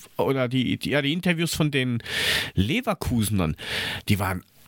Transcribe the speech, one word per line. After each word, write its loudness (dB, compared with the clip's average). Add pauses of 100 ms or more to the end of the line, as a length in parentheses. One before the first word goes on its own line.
(160)
oder 2
die, 0
die, -4
ja, 2
die 2
Interviews 0
von 2
den 2 (540)
Leverkusenern, 0 (520)
die 4
waren -2 (240)